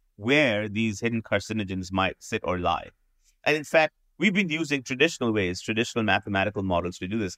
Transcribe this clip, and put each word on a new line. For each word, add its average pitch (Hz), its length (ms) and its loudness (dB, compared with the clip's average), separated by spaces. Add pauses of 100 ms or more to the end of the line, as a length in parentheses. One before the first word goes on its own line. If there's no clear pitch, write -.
(160)
where 110 540 2
these 107 300 0
hidden 113 200 -2
carcinogens 95 720 -2
might 95 280 0
sit - 240 -6
or 90 140 0
lie. 85 300 0 (560)
And 151 140 2
in 147 60 -8
fact, 156 280 4 (240)
we've 190 160 2
been 185 160 2
using 147 340 -2
traditional 131 520 0
ways, 92 260 0
traditional 113 440 -2
mathematical 98 580 0
models 90 360 0
to 92 80 -8
do 110 120 -4
this. 95 200 -4